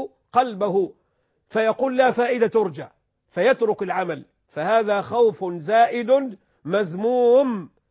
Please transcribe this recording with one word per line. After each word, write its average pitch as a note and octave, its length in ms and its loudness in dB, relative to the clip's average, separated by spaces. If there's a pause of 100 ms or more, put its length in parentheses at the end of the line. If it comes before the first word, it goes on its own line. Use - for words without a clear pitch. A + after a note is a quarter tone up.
(320)
قلبه G3 600 0 (560)
فيقول: A3 480 -2
"لا B3+ 140 4
فائدة A#3+ 360 0
ترجى"، F#3 400 -2 (440)
فيترك A3 520 0
العمل، F3 420 -6 (240)
فهذا G3+ 540 0
خوف G#3 420 0
زائد A3+ 960 0 (260)
مذموم G#3+ 1080 0 (200)